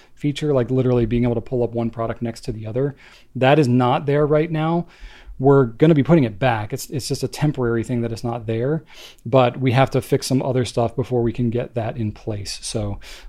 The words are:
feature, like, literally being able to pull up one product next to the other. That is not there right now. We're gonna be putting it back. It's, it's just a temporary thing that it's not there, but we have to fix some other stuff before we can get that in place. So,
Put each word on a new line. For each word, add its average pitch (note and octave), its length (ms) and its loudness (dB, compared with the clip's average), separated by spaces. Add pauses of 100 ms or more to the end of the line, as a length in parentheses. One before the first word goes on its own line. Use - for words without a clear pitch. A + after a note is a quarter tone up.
(140)
feature, D3 380 -2
like, B2 180 2
literally B2 360 2
being A#2 180 0
able A#2+ 120 0
to A2+ 60 -2
pull B2 220 -2
up A2+ 100 -2
one A#2 160 -2
product A2+ 320 -6
next A#2 200 -6
to - 100 -8
the A2 160 -10
other. C3 280 -4 (380)
That C3 260 6
is C#3+ 80 4
not B2+ 400 2
there D3 200 2
right D#3 240 0
now. E3 360 -2 (500)
We're C#3 280 6
gonna D3+ 300 4
be C#3 80 4
putting C#3+ 220 4
it G#2 120 -6
back. A2 360 -2
It's, - 160 -10
it's C#3+ 180 -8
just C#3 160 -4
a C3 60 -2
temporary A#2+ 540 0
thing A#2+ 180 -2
that A#2 100 -4
it's A2+ 140 -8
not A#2 200 -6
there, A#2+ 380 -2 (420)
but B2 360 4
we B2+ 100 2
have B2+ 200 4
to C3 100 0
fix - 260 -2
some C3 140 2
other B2+ 240 -2
stuff A#2 320 -2
before B2 260 -2
we A#2 80 0
can A#2+ 180 -2
get A2+ 260 -4
that A#2+ 200 -4
in A2 160 -4
place. G2+ 500 -10
So, G#2 380 -6 (300)